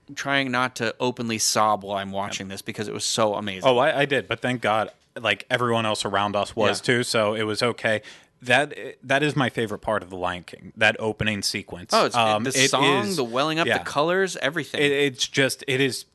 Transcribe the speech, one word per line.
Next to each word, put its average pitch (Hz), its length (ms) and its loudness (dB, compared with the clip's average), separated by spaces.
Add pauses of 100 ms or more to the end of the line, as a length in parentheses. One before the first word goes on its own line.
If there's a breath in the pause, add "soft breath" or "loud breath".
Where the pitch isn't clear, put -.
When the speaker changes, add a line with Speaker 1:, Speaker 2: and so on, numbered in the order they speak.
(160)
Speaker 1:
trying 139 360 -2
not 123 240 0
to 113 240 -2
openly 117 380 -2
sob 107 480 2
while 101 120 -4
I'm 98 140 -6
watching 98 380 -6
this 98 120 -10
because 107 280 -8
it 107 40 -8
was 110 120 -6
so 107 300 2
amazing. 101 340 0
Speaker 2:
Oh, 123 80 6
I, 139 240 2
I 143 40 2
did, 135 220 -2
but 113 140 -4
thank 123 200 -2
God, 107 300 0 (260)
like, 107 320 0
everyone 117 360 2
else 107 180 -2
around 101 320 0
us 101 220 -2
was 101 240 2
Speaker 1:
Yeah. - 40 -12 (120)
Speaker 2:
too, 123 60 2
so 110 320 0
it 110 80 -2
was 107 200 -2
okay. 110 380 0 (420 loud breath)
That, 135 300 4 (300)
that 135 180 2
is 147 140 0
my 131 160 2
favorite 104 320 -4
part 104 180 0
of 87 80 -16
The 95 80 -12
Lion 90 280 -4
King, - 300 -20
that 107 220 4
opening 107 460 -2
sequence. 90 500 -6
Speaker 1:
Oh, 214 140 6
it's, 110 80 -2
Speaker 2:
Um, 110 280 2
Speaker 1:
the 131 60 -2
Speaker 2:
it 135 220 4
Speaker 1:
song, 135 340 2
Speaker 2:
is, 135 120 -2
Speaker 1:
the 135 60 0
welling 143 360 -2
up, 165 80 2
Speaker 2:
yeah. 113 100 2
Speaker 1:
the 85 60 -4
colors, 175 540 0
everything. 147 440 -4
Speaker 2:
It, 143 100 4
it's 139 360 0
just, - 400 0
it 127 120 0
is 131 360 0